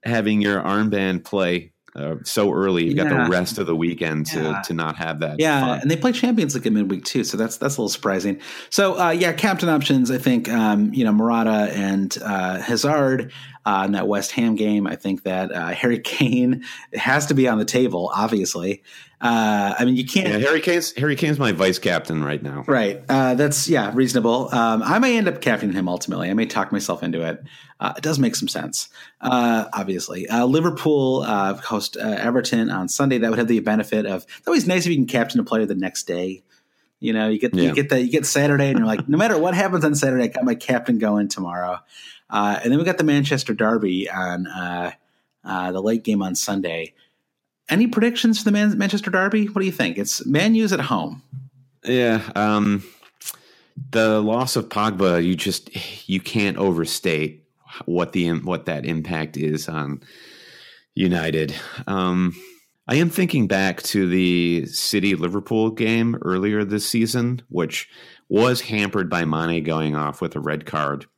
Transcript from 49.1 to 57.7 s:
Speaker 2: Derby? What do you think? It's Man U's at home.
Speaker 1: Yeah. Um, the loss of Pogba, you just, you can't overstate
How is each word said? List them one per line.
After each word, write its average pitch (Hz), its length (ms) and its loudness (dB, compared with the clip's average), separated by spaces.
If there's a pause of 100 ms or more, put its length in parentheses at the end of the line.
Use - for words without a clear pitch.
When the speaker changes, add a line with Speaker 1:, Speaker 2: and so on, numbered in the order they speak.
Speaker 2:
Derby? 202 360 2
What 208 140 -2
do 190 60 0
you 185 60 -2
think? 85 260 -2
It's - 280 -4
Man 180 280 4
U's 220 180 4
at 160 80 0
home. 95 420 -2 (600)
Speaker 1:
Yeah. 117 380 4 (140)
Um, 104 460 2 (1080)
the 110 300 4
loss 117 360 0
of 117 120 -2
Pogba, 95 560 2
you 90 100 2
just, - 360 -4 (380)
you 95 120 -2
can't 101 380 0
overstate 82 840 0 (440)